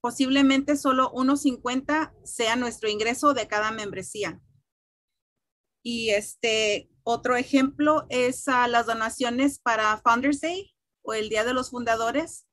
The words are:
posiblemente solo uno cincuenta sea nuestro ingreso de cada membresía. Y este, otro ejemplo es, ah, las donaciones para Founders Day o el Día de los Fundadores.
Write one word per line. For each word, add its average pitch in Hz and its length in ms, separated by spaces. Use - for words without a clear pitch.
posiblemente 269 760
solo 262 340
uno 262 260
cincuenta 269 760
sea 226 320
nuestro 233 320
ingreso 233 460
de 220 140
cada 214 240
membresía. 196 680
Y 233 260
este, 214 800
otro 233 340
ejemplo 277 720
es, 254 380
ah, 247 220
las 233 180
donaciones 240 720
para 214 400
Founders 262 420
Day 359 340
o - 100
el 220 160
Día 214 160
de 247 100
los 254 160
Fundadores. 233 840